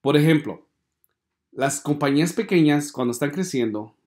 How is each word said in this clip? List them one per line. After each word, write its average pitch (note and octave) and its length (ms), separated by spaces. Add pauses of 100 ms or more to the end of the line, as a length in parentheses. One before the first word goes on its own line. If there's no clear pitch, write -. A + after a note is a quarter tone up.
Por C#3 160
ejemplo, D3 500 (840)
las C#3 300
compañías D3 500
pequeñas D3+ 580
cuando B2 220
están C#3+ 180
creciendo A#2 640 (120)